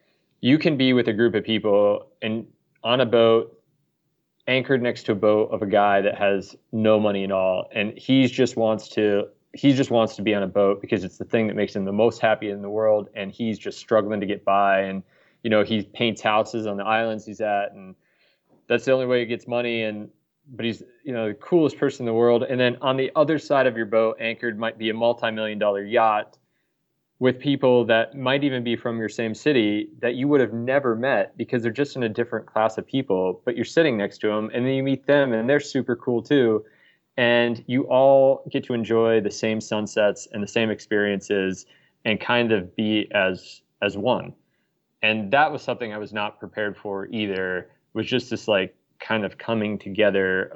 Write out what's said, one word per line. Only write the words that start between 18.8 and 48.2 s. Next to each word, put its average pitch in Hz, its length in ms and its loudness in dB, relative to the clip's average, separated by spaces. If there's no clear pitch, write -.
the 135 80 2
only 131 140 2
way 123 140 2
he 117 60 -2
gets 113 200 -6
money. 120 380 -2
And, 107 260 -8
but 110 80 -6
he's, 113 180 -4
you 139 80 -8
know, 113 160 -4
the 104 60 -4
coolest 156 440 0
person 135 240 -2
in 120 40 -4
the 113 120 0
world. 120 240 4
And 127 160 -2
then 123 220 0
on 135 160 0
the 131 180 -2
other 156 240 2
side 135 300 2
of 113 80 -4
your 113 100 -4
boat 110 320 2
anchored 113 400 -6
might 113 180 -4
be 110 140 -2
a 107 40 -2
multi-million 110 640 -2
dollar 101 240 0
yacht 107 520 0
with 127 200 0
people 127 460 2
that 113 320 0
might 135 260 -2
even 131 220 -2
be 117 100 -2
from 113 240 -6
your 110 100 -2
same 113 240 -6
city 107 560 0
that 123 160 -2
you 143 100 -4
would 147 140 4
have 113 120 0
never 120 440 0
met 120 400 -2
because 120 260 -4
they're 117 80 -2
just 139 240 -4
in 131 80 -6
a 113 60 0
different 117 380 -6
class 110 320 0
of - 60 -6
people, 92 600 -2
but 120 100 -4
you're 117 100 -2
sitting 156 320 2
next 101 220 -4
to 107 140 -2
'em, 107 200 -4
and 123 140 -2
then 131 80 -2
you 135 80 -2
meet 135 240 -4
them 139 260 4
and 113 160 0
they're 143 120 4
super 127 340 -4
cool 120 260 -2
too. 117 440 2
And 120 520 2
you 131 160 0
all 135 640 6
get 139 140 -4
to 123 100 -4
enjoy 113 460 2
the 101 100 -2
same 110 300 -4
sunsets 104 720 -2
and 104 100 -6
the 101 60 -6
same 113 200 0
experiences 101 960 -2
and 107 140 0
kind 120 320 0
of 92 240 -2
be 107 380 0
as, 95 500 -2
as 101 140 -2
one. 110 380 -2
And 110 300 -2
that 147 220 4
was 135 100 -8
something 120 300 -8
I 107 60 -10
was 98 140 -12
not 104 280 -8
prepared 104 360 -6
for 98 300 -8
either, 92 640 -4
was 110 140 -4
just 127 240 -2